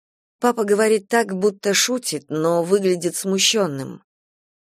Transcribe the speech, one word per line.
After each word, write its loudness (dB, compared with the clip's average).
Папа 0
говорит 2
так, 0
будто 0
шутит, -2
но 0
выглядит 0
смущенным. -2